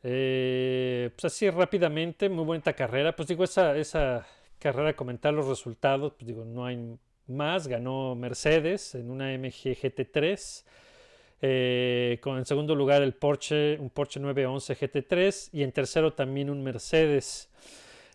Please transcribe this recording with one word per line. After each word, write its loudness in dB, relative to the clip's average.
Eh, 0
pues -4
así 2
rápidamente, 2
muy 0
bonita -2
carrera. 0
Pues -6
digo, 2
esa, 4
esa 0
carrera, 0
comentar -2
los 0
resultados, 0
pues -16
digo, -10
no -8
hay -8
más. -2
Ganó -4
Mercedes 0
en -10
una -6
M -6
G -4
G -4
T -4
tres. -2
Eh, 2
con, -4
en -4
segundo 0
lugar 6
el 2
Porsche, 0
un -8
Porsche -4
nueve 0
once -4
G -2
T -2
tres. 2
Y -2
en -2
tercero 2
también -2
un -4
Mercedes. 0